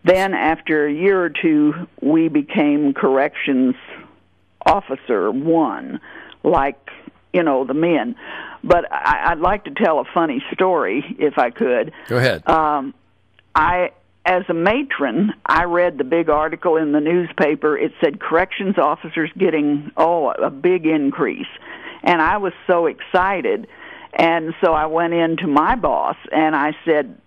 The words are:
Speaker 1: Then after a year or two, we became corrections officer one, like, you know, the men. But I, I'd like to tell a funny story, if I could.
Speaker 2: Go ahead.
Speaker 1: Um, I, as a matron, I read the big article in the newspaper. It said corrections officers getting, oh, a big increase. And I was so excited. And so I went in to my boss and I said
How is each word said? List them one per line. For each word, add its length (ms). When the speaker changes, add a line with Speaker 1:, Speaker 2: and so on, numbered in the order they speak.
Speaker 1:
Then 280
after 540
a 60
year 280
or 80
two, 580
we 280
became 640
corrections 800
officer 640
one, 680
like, 460
you 100
know, 220
the 80
men. 420
But 280
I, 400
I'd 80
like 260
to 60
tell 280
a 60
funny 380
story, 680
if 180
I 120
could. 440
Speaker 2:
Go 100
ahead. 300
Speaker 1:
Um, 460
I, 360
as 240
a 40
matron, 800
I 200
read 320
the 60
big 260
article 480
in 140
the 100
newspaper. 760
It 240
said 180
corrections 580
officers 600
getting, 600
oh, 320
a 200
big 360
increase. 600
And 180
I 160
was 160
so 180
excited. 840
And 480
so 120
I 140
went 260
in 240
to 100
my 280
boss 400
and 240
I 200
said 420